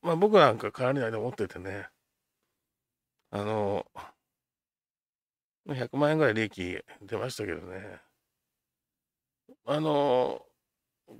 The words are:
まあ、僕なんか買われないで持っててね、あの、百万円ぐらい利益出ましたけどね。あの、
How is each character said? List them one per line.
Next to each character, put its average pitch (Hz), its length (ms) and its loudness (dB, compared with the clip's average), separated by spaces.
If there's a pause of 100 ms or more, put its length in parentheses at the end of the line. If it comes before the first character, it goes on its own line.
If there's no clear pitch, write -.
ま 165 120 0
あ、 - 20 2
僕 208 240 6
な 139 120 8
ん 110 60 -2
か 104 140 -4
買 127 160 -2
わ 135 60 2
れ 139 60 0
な 113 100 -2
い - 20 -4
で 113 80 -4
持 117 100 -4
っ - 20 -4
て 107 160 -4
て - 120 -14
ね、 98 280 -10 (1400)
あ 104 140 -6
の、 104 420 -2 (1800)
百 127 280 -6
万 147 160 4
円 156 60 4
ぐ 156 60 4
ら 120 80 6
い - 20 -2
利 110 80 0
益 92 420 -6 (200)
出 101 140 -6
ま 117 120 -4
し 131 60 -10
た 107 100 -6
け 87 80 -4
ど 80 140 -8
ね。 92 320 -14 (1700)
あ 143 140 0
の、 143 640 2 (760)